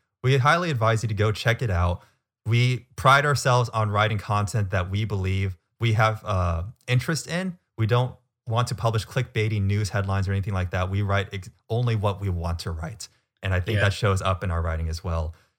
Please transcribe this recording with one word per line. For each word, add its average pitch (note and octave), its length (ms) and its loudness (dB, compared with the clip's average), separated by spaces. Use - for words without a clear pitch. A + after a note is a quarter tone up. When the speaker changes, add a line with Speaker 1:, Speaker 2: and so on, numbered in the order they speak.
Speaker 1:
we C3 140 4
highly E3 340 4
advise A2+ 320 2
you A#2 60 -2
to G#2+ 60 -4
go G#2 160 2
check A#2 300 -2
it A#2 80 -2
out. F2 320 0
We A#2+ 500 0
pride C#3 300 6
ourselves B2 440 2
on A2 220 0
writing G#2+ 260 2
content G#2 540 -2
that F#2 180 -2
we G#2 160 -2
believe F#2+ 520 -2
we A#2 140 2
have, A2 320 2
uh, F2 380 0
interest B2+ 400 0
in. F3+ 300 -6
We A2 100 0
don't B2 280 0
want A#2 220 0
to - 60 -6
publish A2 300 0
clickbaity A2 560 -2
news G2+ 280 0
headlines G2 380 -2
or G2 40 -2
anything G2 220 -2
like F2+ 180 -2
that. F#2 180 -2
We G2 120 -2
write G2 320 0
ex-, F#2+ 160 -10
only A#2 260 0
what G2+ 260 -2
we G2 80 -2
want E2+ 300 -2
to - 120 -6
write. D#2+ 380 -10
And F#2+ 100 0
I F#2 60 2
think F2+ 180 0
Speaker 2:
Yeah. G2+ 80 2
Speaker 1:
that G2+ 80 2
shows G2 280 0
up F#2 220 -2
in F#2+ 80 -2
our E2 100 0
writing D#2+ 280 -2
as D#2+ 140 -6
well. E2 320 -4